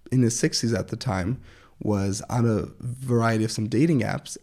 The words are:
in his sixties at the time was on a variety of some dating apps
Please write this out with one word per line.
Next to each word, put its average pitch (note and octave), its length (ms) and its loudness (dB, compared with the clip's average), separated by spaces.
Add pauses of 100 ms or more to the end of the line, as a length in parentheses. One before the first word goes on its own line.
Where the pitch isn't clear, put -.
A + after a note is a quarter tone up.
(120)
in B2+ 100 4
his A#2 160 2
sixties B2 360 0
at G2 140 -2
the - 80 -8
time G2 460 -2 (400)
was G2+ 480 0
on A#2+ 160 2
a A2 220 2 (120)
variety A#2+ 640 0
of A2+ 80 -2
some A2 160 -2
dating C3+ 340 4
apps G#2 420 -4